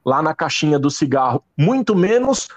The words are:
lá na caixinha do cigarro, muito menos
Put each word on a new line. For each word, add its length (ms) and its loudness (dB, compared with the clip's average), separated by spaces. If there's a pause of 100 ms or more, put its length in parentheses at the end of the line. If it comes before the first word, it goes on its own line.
lá 160 0
na 140 -2
caixinha 440 0
do 120 0
cigarro, 540 -2 (120)
muito 380 0
menos 640 0